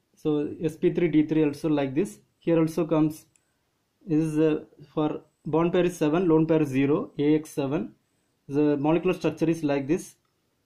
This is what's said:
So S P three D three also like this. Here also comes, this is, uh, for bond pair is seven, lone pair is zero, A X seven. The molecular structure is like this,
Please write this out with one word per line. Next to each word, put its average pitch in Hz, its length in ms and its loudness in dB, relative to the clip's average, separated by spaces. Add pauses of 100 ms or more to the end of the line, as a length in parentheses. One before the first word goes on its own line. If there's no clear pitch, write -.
(160)
So 151 320 -2 (160)
S 160 140 -4
P 170 160 0
three 170 140 0
D 151 180 2
three 156 180 0
also 147 260 -2
like 139 260 -2
this. 196 240 -4 (180)
Here 165 220 0
also 165 260 0
comes, 156 400 0 (840)
this 156 120 0
is, 156 200 0
uh, 151 240 2 (300)
for 156 280 -2 (240)
bond 165 280 0
pair 180 100 2
is 175 140 -2
seven, 165 320 0
lone 160 160 4
pair 160 160 2
is 147 80 0
zero, 139 480 0
A 147 180 2
X 151 140 -4
seven. 151 440 -6 (540)
The 147 300 0
molecular 170 360 0
structure 160 360 -2
is 165 140 -2
like 143 240 -2
this, 180 280 -4 (500)